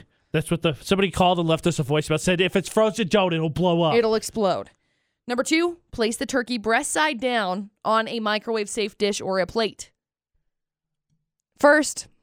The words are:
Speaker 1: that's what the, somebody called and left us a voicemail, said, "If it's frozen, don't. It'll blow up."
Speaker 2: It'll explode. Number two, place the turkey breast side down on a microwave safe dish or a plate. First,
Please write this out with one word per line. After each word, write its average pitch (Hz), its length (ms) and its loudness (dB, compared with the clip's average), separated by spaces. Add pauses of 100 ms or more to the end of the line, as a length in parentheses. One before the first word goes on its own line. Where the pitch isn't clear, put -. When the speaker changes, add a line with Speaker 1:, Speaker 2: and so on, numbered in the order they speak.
(340)
Speaker 1:
that's 156 180 -2
what 170 120 -2
the, 160 180 2
somebody 196 300 0
called 180 280 2
and 170 80 0
left 160 200 0
us 170 120 -2
a 156 60 0
voicemail, 151 340 0
said, 180 220 0
"If 185 140 0
it's 196 120 0
frozen, 220 400 0
don't. 185 240 2
It'll 160 180 -2
blow 170 340 2
up." 160 120 2
Speaker 2:
It'll 220 200 2
explode. 185 560 -2 (560)
Number 247 160 -2
two, 339 340 0 (140)
place 226 260 -2
the 277 80 -4
turkey 247 320 -4
breast 226 340 -2
side 302 280 0
down 208 500 -2 (160)
on 220 220 2
a 233 120 -6
microwave 214 500 -4
safe 208 280 -6
dish 202 240 -2
or 190 180 -2
a 180 60 2
plate. - 460 -6 (1700)
First, 294 480 4 (160)